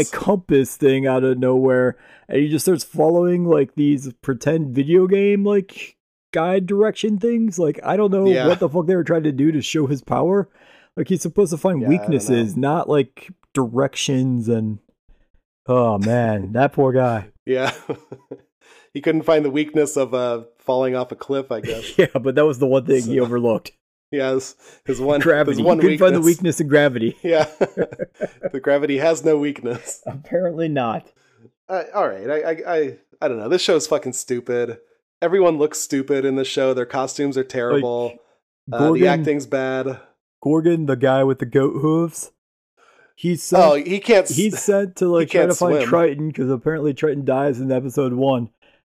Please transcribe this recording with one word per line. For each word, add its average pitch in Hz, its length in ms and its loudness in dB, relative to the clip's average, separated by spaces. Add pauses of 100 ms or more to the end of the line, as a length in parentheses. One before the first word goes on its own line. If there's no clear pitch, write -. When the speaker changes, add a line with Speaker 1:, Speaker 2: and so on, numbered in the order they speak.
Speaker 1:
Compass. - 60 -8
Speaker 2:
compass 156 680 0
thing 135 300 2
out 131 180 2
of 131 140 0
nowhere. 127 580 2 (320)
And 139 120 0
he 151 80 2
just 151 160 -2
starts 185 200 0
following, 175 600 2
like, 151 280 2
these 143 380 0 (100)
pretend 143 520 -2
video 165 320 2
game, 202 380 2
like, 202 520 -2 (360)
guide 180 340 0
direction 208 520 0
things. 226 400 0
Like, 151 260 0
I 165 120 -2
don't 208 140 2
know 196 160 2
Speaker 1:
Yeah. 143 220 4
Speaker 2:
what 175 120 2
the 175 80 2
fuck 156 180 -2
they 185 100 2
were 170 80 0
trying 165 180 0
to 151 100 0
do 143 200 2
to 143 100 -2
show 156 240 -2
his 139 160 -4
power. 175 460 -2 (480)
Like, 170 120 -4
he's 185 140 -2
supposed 175 300 0
to 165 60 -4
find 180 220 -2
Speaker 1:
Yeah, 117 80 0
I - 20 4
don't 170 100 2
Speaker 2:
weaknesses, 117 560 0
Speaker 1:
know. 135 200 0
Speaker 2:
not, 165 120 -4
like, 143 420 -2 (240)
directions 127 920 -2
and, 110 300 -2 (880)
oh, 120 320 2
man, 107 540 0
<laughs> - 0 -
that 135 200 2
poor 135 200 2
guy. 120 360 0 (160)
Speaker 1:
Yeah. 127 280 -2 (160)
<laughs> - 160 -12 (880)
He 143 80 -10
couldn't 156 220 0
find 156 200 4
the 139 60 -2
weakness 147 480 -2
of, 127 160 -2
uh, 120 300 -4 (140)
falling 127 380 -2
off 127 160 -6
a - 40 -10
cliff, 135 360 -8
I 110 80 -6
guess. 113 380 -6
Speaker 2:
<laughs> - 0 -
Yeah, 175 80 4 (120)
but 127 180 -4
that 151 100 4
was 135 120 -2
the 139 80 0
one 131 200 0
thing 131 160 2
he 117 160 -4
Speaker 1:
So 123 60 2
Speaker 2:
overlooked. 117 480 -2 (380)
Speaker 1:
Yeah, 135 220 -2
his, 135 240 -6 (300)
his 127 160 -4
one, 143 180 0
Speaker 2:
Gravity. 147 380 2
Speaker 1:
his - 80 0
one 175 100 4
Speaker 2:
He 160 60 2
couldn't 156 160 4
find 185 160 6
the 175 60 2
Speaker 1:
weakness. 165 180 4 (200)
Speaker 2:
weakness - 40 0
in 147 60 -4
gravity. 135 500 2
<laughs> - 40 -14
Speaker 1:
Yeah. 160 320 2
<laughs> - 60 -10 (920)
The 135 80 -8
gravity 143 360 0
has 151 260 0
no 156 140 4
weakness. 143 720 -6
Speaker 2:
Apparently 165 640 -4
not. 120 440 -4 (560)
Speaker 1:
Uh, 185 140 -4 (120)
all 185 140 0
right. 101 220 -8
I, 151 100 -2
I, 160 100 -4 (240)
I, 139 240 -2 (220)
I 151 80 -2
don't 123 100 -4
know. 107 120 -8
This 175 100 2
show's 160 260 0
fucking 147 280 -4
stupid. 120 640 -6 (420)
Everyone 170 380 2
looks 151 200 -2
stupid 135 460 -2
in 135 120 0
the 135 80 -2
show. 131 280 0
Their 123 140 -2
costumes 135 500 -4
are 131 80 0
terrible. 123 640 -2
Speaker 2:
Like, - 140 -14 (520)
Speaker 1:
Uh, 117 60 -4
the 143 100 4
Speaker 2:
Gorgon, 165 200 4
Speaker 1:
acting's 147 380 0
bad. 131 540 -4 (420)
Speaker 2:
Gorgon, 160 440 2
the 131 100 0
guy 131 260 2
with 135 160 2
the 139 80 -6
goat 135 360 0
hooves, 160 500 -2 (800)
he's 170 280 -4
sent, 180 200 4
Speaker 1:
Oh, 151 120 6
he 165 260 -2
can't 196 240 4
s- 139 120 -6
Speaker 2:
he's 190 260 0
sent 196 340 0
to, - 80 -2
Speaker 1:
<laughs> - 20 2
he 175 40 2
Speaker 2:
like, 165 180 2
try 180 140 2
Speaker 1:
can't 175 100 2
Speaker 2:
to - 60 -4
find 175 180 0
Speaker 1:
swim. 123 120 0
Speaker 2:
Triton 151 440 0
'cause 135 160 -4
apparently 147 460 -2
Triton 143 320 -4
dies 135 340 0
in 131 100 -4
episode 131 440 -2
one. 127 340 0 (500)